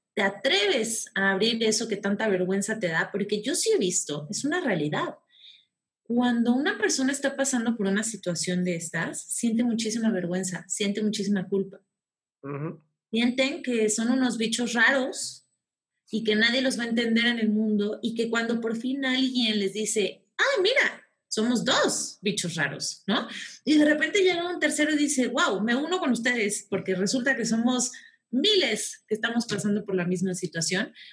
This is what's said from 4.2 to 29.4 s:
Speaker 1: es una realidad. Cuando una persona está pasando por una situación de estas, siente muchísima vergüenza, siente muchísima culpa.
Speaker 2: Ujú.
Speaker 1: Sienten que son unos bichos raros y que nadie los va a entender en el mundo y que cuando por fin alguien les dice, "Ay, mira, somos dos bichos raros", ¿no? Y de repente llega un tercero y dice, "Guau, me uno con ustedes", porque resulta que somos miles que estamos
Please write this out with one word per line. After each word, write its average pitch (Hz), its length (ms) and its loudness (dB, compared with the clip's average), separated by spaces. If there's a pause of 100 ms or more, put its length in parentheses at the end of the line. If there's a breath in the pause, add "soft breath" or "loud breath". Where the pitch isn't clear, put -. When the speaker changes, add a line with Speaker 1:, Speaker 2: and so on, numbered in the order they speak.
Speaker 1:
es - 160 -4
una 339 160 0
realidad. 196 540 -2 (880 loud breath)
Cuando 240 500 2
una 311 240 0
persona 269 340 2
está 277 240 -2
pasando 233 400 0
por 202 120 0
una 196 160 2
situación 180 600 -2
de 180 120 0
estas, 170 460 -6
siente 226 420 0
muchísima 226 460 0
vergüenza, 185 580 -2
siente 202 360 -2
muchísima 202 460 0
culpa. 196 320 -4 (640)
Speaker 2:
Ujú. 143 380 -8 (300)
Speaker 1:
Sienten 262 500 0
que 220 280 0
son 226 220 0
unos 254 260 2
bichos 226 360 -2
raros 254 720 0 (640)
y 220 140 -2
que 214 120 2
nadie 233 260 2
los 247 180 0
va 240 40 -4
a 233 40 -4
entender 226 380 2
en 240 140 0
el 214 100 2
mundo 214 520 0
y 226 140 -4
que 226 140 0
cuando 226 320 0
por 226 160 -2
fin 269 280 -4
alguien 254 540 0
les 190 140 0
dice, 208 520 -2 (120)
"Ay, 508 260 2
mira, - 400 2 (240)
somos 220 380 0
dos - 560 0
bichos 175 340 -2
raros", 147 520 -6
¿no? 226 200 0 (380 loud breath)
Y 302 120 4
de 294 80 8
repente 311 380 2
llega 349 260 2
un 330 100 -6
tercero 302 340 2
y 294 40 4
dice, 262 300 2
"Guau, 240 340 0
me 240 140 2
uno 320 240 0
con 311 120 0
ustedes", 226 580 0
porque 185 260 -2
resulta 247 400 0
que 233 100 -2
somos 233 460 0 (380 loud breath)
miles 285 800 0
que 214 80 -2
estamos 233 300 -2